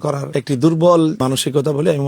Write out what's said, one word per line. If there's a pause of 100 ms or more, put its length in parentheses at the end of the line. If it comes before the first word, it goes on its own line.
করার (120)
একটি
দুর্বল (200)
মানসিকতা
বলে
আমি